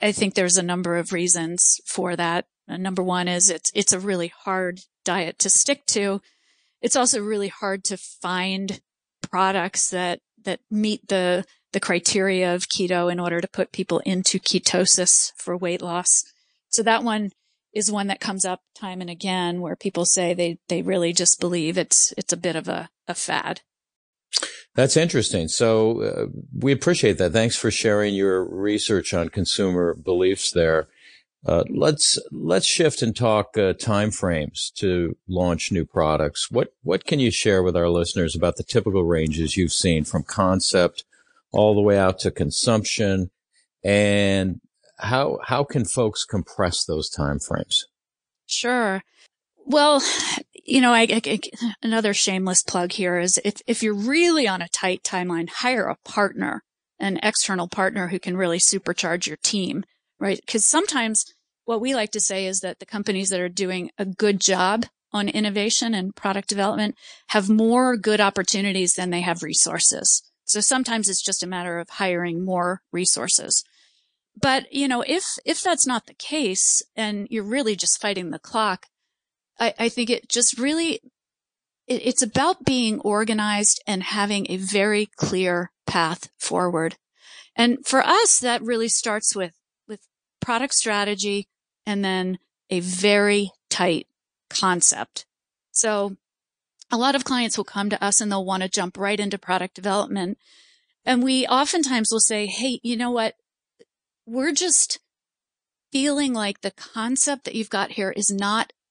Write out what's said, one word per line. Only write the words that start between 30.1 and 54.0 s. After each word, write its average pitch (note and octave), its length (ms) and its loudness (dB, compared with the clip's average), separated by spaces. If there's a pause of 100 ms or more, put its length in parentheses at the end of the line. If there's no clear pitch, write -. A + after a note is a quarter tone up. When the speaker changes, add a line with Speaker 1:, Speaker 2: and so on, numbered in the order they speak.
Speaker 2:
there. D#2+ 380 2 (580)
Uh, E2+ 220 4
let's, D3 500 2 (140)
let's F3 340 0
shift - 360 2
and A#2 120 0
talk, G#2+ 420 2
uh, F#2+ 180 2
timeframes G2+ 1000 -2
to F2 420 0 (120)
launch F2+ 420 0
new F2 140 0
products. D2+ 640 0
What, - 320 0
what F2+ 220 0
can D3 160 0
you A#2+ 100 4
share F#2+ 320 2
with F2+ 140 2
our F2 120 2
listeners E2+ 460 0
about E2+ 220 0
the - 80 -6
typical G2 400 2
ranges D#2+ 520 0
you've F2+ 160 2
seen E2 320 2
from D#2+ 200 -2
concept F#2 800 2 (480)
all G#2+ 220 6
the G2+ 80 4
way G2+ 160 6
out F#2+ 220 4
to - 120 0
consumption? F#2+ 960 0 (540)
And G2 760 2 (380)
how, C3+ 460 0
how C3 200 0
can C3+ 200 -2
folks A2 400 -2
compress F2+ 600 -2
those D#2 300 -4
timeframes? - 680 -2 (640)
Speaker 1:
Sure. A#3 560 -2 (640)
Well, D4 360 4 (640)
you - 160 4
know, B3 120 6
I, A3+ 100 6
I, A3+ 240 2
I, F#3 140 -2 (420)
another A3 320 0
shameless F#3+ 480 0
plug F3+ 300 -2
here F3+ 260 0
is F3+ 260 2
if, G#3 120 -2 (100)
if - 160 -2
you're G#3+ 120 0
really C#4+ 540 2